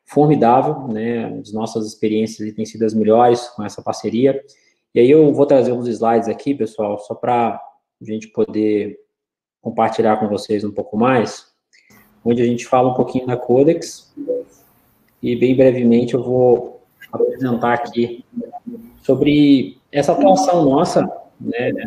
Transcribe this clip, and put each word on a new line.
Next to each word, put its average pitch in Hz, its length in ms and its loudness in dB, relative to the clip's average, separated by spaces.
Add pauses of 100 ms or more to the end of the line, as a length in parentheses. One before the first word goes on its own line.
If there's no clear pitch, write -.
formidável, 135 840 2
né, 113 520 -6
as 101 140 -18
nossas 110 320 -6
experiências 110 680 -4
têm 110 100 -8
sido 113 180 -8
as 110 120 0
melhores 117 540 4
com - 140 -12
essa 101 160 -12
parceria. 117 640 -2 (520)
E - 40 2
aí 120 120 6
eu 151 200 6
vou 131 140 2
trazer 127 260 4
uns 123 160 -4
slides 113 400 0
aqui, 135 280 -4
pessoal, 104 420 -6
só - 160 -12
pra 117 480 -4 (400)
gente 107 280 -10
poder 107 720 -2 (600)
compartilhar 110 560 0
com 107 100 -2
vocês 101 360 -4
um 104 80 -6
pouco 101 260 -8
mais, 120 480 0 (800)
onde 120 180 0
a 120 40 2
gente 120 200 -2
fala 127 240 2
um 131 60 -2
pouquinho - 320 -4
da 123 100 -4
Codex, - 720 0 (1120)
e 123 140 -2
bem 127 200 2
brevemente 123 600 4
eu 123 80 -2
vou 123 580 2 (300)
apresentar 120 640 -2
aqui 117 520 -4 (800)
sobre 143 720 2 (140)
essa 151 200 0
atuação 180 540 4
nossa, 147 420 2 (320)
né, 117 320 -6 (160)